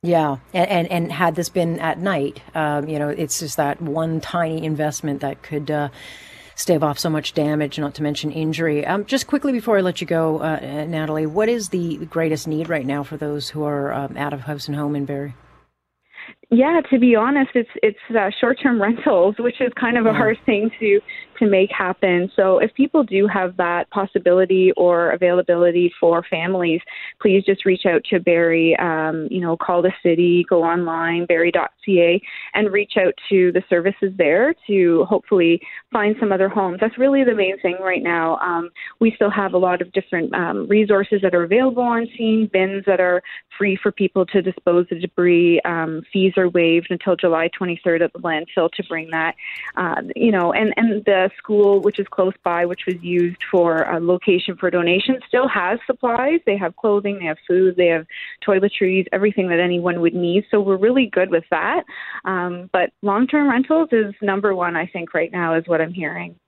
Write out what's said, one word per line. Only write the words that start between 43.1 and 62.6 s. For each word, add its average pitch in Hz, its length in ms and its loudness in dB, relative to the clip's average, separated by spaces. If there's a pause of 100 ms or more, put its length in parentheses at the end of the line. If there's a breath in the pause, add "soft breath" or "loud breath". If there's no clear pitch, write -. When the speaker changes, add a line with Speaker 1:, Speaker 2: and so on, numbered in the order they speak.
Speaker 2:
free 196 240 0
for 208 120 0
people 190 320 0
to 190 160 2
dispose 180 500 0
of 170 80 -6
debris. 175 640 2
Um, 160 380 -4 (100)
fees 190 240 2
are 185 140 2
waived 170 400 2
until 180 260 -2
July 165 420 0
twenty-third 170 440 -2
at 170 100 0
the - 80 -20
landfill 165 520 -2
to - 180 -8
bring 160 220 -8
that, 160 240 -2 (420 loud breath)
uh, 175 240 -2 (160)
you 226 160 4
know, 175 180 2
and, 214 240 0
and 214 300 0
the 190 320 4
school, 202 440 4
which 208 180 0
is - 100 -4
close 190 240 0 (100)
by, 175 220 0
which 175 220 -6
was 180 160 -2
used 175 340 0 (140)
for 170 320 4
a 170 160 -2
location 180 580 0
for 180 140 0
donations, 180 560 2
still 254 200 2
has 196 380 0
supplies. 254 600 0
They 202 100 0
have 180 180 -4
clothing, 202 440 0
they 180 60 -8
have 208 120 -4 (100)
food, 185 280 2
they 180 120 4
have 165 200 0 (360 loud breath)
toiletries, 190 680 2
everything 202 380 0
that 170 100 0
anyone 175 420 0
would 170 140 2
need. 180 340 0
So 208 100 2
we're 196 180 0
really 247 280 2
good 185 240 0
with 170 220 0
that. 208 320 -2 (420 loud breath)
Um, 180 480 -6